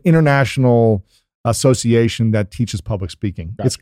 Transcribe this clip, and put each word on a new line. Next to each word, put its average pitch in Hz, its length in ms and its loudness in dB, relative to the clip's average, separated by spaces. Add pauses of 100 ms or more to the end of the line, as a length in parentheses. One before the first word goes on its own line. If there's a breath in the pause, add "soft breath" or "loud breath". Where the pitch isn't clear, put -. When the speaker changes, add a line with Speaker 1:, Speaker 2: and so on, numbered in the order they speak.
Speaker 1:
international 131 1000 2 (400)
association 117 880 0
that 107 200 -2
teaches 107 300 -6
public 98 280 -6
speaking. 90 480 -10
Speaker 2:
Gotcha. 101 80 -2
Speaker 1:
It's - 160 -4